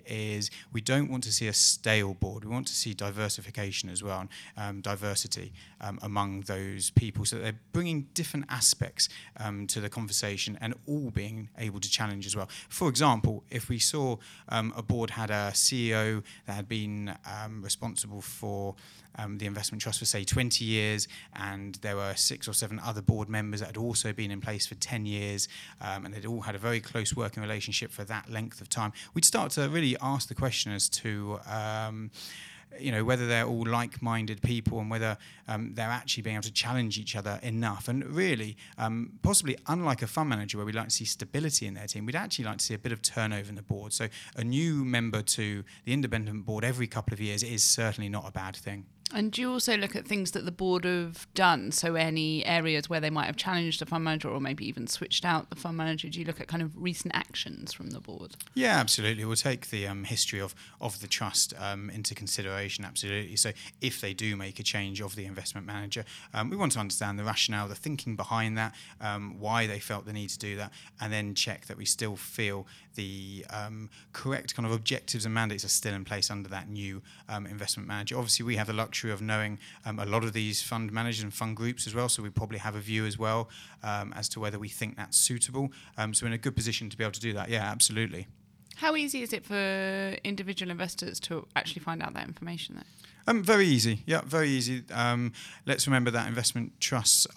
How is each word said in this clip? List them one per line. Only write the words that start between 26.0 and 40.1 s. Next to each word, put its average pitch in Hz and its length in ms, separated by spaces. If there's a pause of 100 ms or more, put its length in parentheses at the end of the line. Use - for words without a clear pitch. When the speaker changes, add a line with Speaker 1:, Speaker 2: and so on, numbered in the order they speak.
Speaker 1:
and 98 80
they'd 104 120
all 113 160
had 107 120
a 98 40
very 113 240
close 110 340
working 107 260
relationship 107 500
for 104 120
that 107 260
length 110 320
of - 80
time, 110 240 (220)
we'd 165 100
start 190 260
to 139 180
really 151 320
ask 135 260
the - 80
question 113 360
as 101 160
to, 104 520 (100)
um, 110 600 (680)
you 135 120
know, 110 120
whether 123 220
they're 117 200
all 117 200
like-minded 113 800
people 117 360
and 107 120
whether, 110 260 (300)
um, 110 260
they're 113 160
actually 117 320
being 110 140
able 104 80
to 110 100
challenge 117 460
each 107 160
other 104 260
enough. 113 460
And 127 180
really, 139 500 (220)
um, 113 360 (100)
possibly 160 420
unlike 156 380
a 110 40
fund 156 220